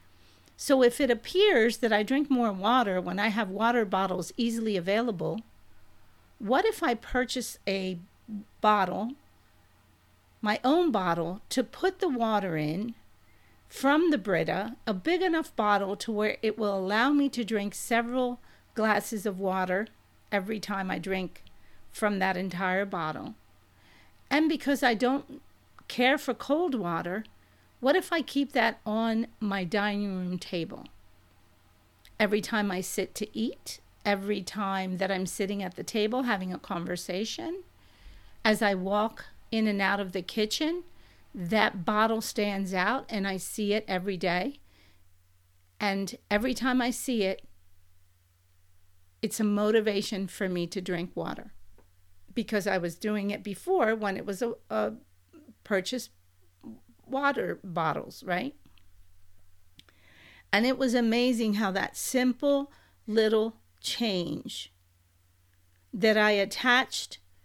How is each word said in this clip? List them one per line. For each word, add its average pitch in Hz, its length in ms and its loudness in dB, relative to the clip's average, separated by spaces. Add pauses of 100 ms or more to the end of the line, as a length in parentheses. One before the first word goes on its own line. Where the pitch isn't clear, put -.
(560)
so 269 260 4
if 240 180 6
it 254 120 4
appears 240 640 4
that 220 160 2
I 214 100 4
drink 269 260 2
more 240 240 2
water 202 480 2
when 185 200 -2
I 208 80 2
have 208 220 0
water 226 340 2
bottles 190 520 -2
easily 226 400 0
available, 180 640 0 (960)
what 262 260 2
if 427 180 0
I 269 120 2
purchase 247 640 -4 (100)
a 185 300 -2 (640)
bottle, 202 500 2 (1300)
my 214 240 0
own 330 260 6
bottle, 180 600 0
to 254 120 2
put 370 360 -2
the 370 100 0
water 220 480 0
in 170 380 -2 (760)
from 311 420 4
the 294 60 4
Brita, 185 580 0 (120)
a 220 80 0
big 320 260 0
enough 330 340 0
bottle 202 420 2
to - 140 -6
where 214 300 0
it 214 180 -2
will 208 160 0
allow 202 360 2
me 285 180 4
to 247 160 -4
drink 202 300 -2
several 240 640 -2 (340)
glasses 214 520 0
of 190 120 -2
water 190 480 0 (460)
every 208 260 -2
time 190 320 -4
I 180 80 -2
drink 185 460 -4 (460)
from 208 300 0
that 190 180 2
entire 185 480 -2
bottle? 165 480 -6 (960)
And 311 180 4
because 285 340 0
I 240 120 6
don't 254 480 0 (460)
care 254 280 4
for - 160 -4
cold 294 420 0
water, 175 500 -4 (560)
what 269 160 4
if 370 180 0
I 330 80 2
keep - 300 -2
that 226 340 2
on 226 400 0 (140)
my 196 240 -2
dining 202 520 0
room 180 220 -4
table? - 480 -6 (1300)
Every 208 220 2
time 208 300 0
I 185 100 -2
sit - 360 -4
to - 220 -6
eat, - 420 -6 (220)
every 202 380 0
time 190 560 -4
that 185 140 -2
I'm 190 160 -2
sitting 196 360 -4
at 180 140 -8
the - 60 -8
table 220 400 0
having 190 300 -2
a 185 60 -6
conversation, 190 1040 -6 (800)
as 220 180 2
I 202 120 2
walk 196 520 -2 (240)
in 226 160 0
and 202 160 0
out 202 180 2
of 185 120 -6
the 180 100 -4
kitchen, 302 640 -2 (500)
that 196 500 0
bottle 220 360 2
stands 196 520 -2
out 196 360 0
and 202 180 -2
I 190 100 -2
see 202 360 -4
it 214 140 0
every 185 300 -2
day. 180 420 -2 (1200)
And 196 380 -2 (140)
every 220 240 2
time 254 260 0
I 240 100 0
see 240 340 -2
it, 190 180 -2 (1800)
it's - 200 -2
a 214 40 2
motivation 208 840 2
for 196 200 -2
me 175 200 0
to 208 120 -6
drink 180 340 -4
water, - 380 -6 (800)
because 214 340 -2
I 190 120 2
was 170 160 -2
doing 208 360 -2
it 208 120 -6
before 226 520 0
when 208 220 -2
it - 80 -8
was 196 160 -6
a, 233 140 -2 (160)
a 214 220 0 (680)
purchase 214 460 -2 (960)
water 262 560 0
bottles, 165 600 -4
right?" 214 320 -2 (2000)
And 208 120 4
it 254 140 2
was 254 160 2
amazing 233 600 2
how 202 180 0
that 185 240 -2
simple 277 760 0 (340)
little 220 500 2 (240)
change - 920 -4 (1200)
that 214 240 4
I 214 160 6
attached - 880 0 (260)